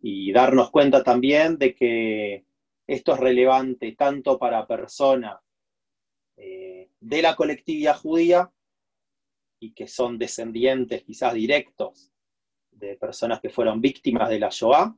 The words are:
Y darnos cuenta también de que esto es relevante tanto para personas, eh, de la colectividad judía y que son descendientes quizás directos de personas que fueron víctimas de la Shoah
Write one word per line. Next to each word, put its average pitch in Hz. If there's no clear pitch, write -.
Y 98
darnos 131
cuenta 139
también 143
de 135
que 110
esto 143
es 131
relevante 127
tanto 139
para 117
personas, 120
eh, 92
de 143
la 156
colectividad 151
judía 170
y 113
que -
son 120
descendientes 120
quizás 117
directos -
de 101
personas 117
que -
fueron 113
víctimas 117
de 110
la 104
Shoah 151